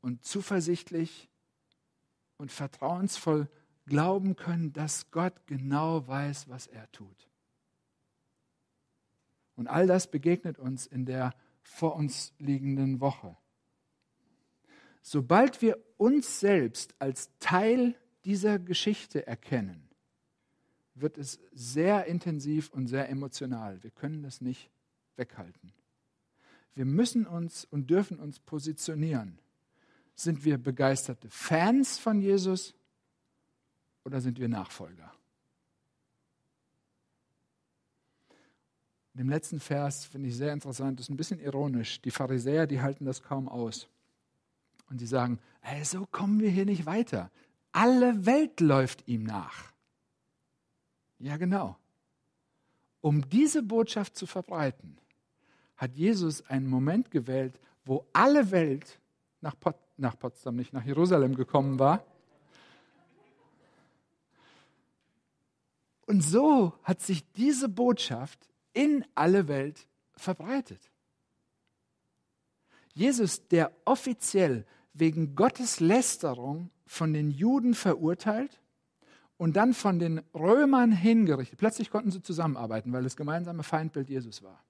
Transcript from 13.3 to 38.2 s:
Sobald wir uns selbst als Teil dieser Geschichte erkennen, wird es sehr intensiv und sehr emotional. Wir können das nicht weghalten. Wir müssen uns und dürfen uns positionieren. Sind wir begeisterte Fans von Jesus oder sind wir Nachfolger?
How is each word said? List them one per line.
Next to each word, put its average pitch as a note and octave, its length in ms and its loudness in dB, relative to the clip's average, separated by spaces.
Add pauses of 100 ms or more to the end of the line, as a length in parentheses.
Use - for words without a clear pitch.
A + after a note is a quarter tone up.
Sobald F3+ 600 2
wir A3+ 200 2 (140)
uns B3+ 440 2
selbst E3+ 580 0
als C3+ 400 -8
Teil A#3 560 2 (320)
dieser G3+ 320 0
Geschichte F3+ 680 -4
erkennen, G2 640 -6 (1040)
wird D3 220 -6
es C#3 240 -14 (120)
sehr D#3 540 0
intensiv D#3 600 -4
und C3 200 -6
sehr C3+ 200 -4
emotional. B2+ 720 -10
Wir A2+ 80 -18
können D3+ 320 -10
das C3 200 -14
nicht B2+ 280 -10 (460)
weghalten. - 560 -14 (1000)
Wir C3+ 100 -6
müssen G#3+ 420 2
uns E3+ 380 -10
und C#3 240 -8
dürfen F3+ 300 0
uns D3 220 -16
positionieren. D3+ 1000 -6 (760)
Sind D3 280 -4
wir D3 140 2
begeisterte C3 680 -2
Fans G#3+ 680 2
von G#3+ 220 0
Jesus F#3+ 540 0 (1300)
oder C3+ 160 -6
sind B2 180 -4
wir B2 100 -2
Nachfolger? F2+ 640 -10 (4000)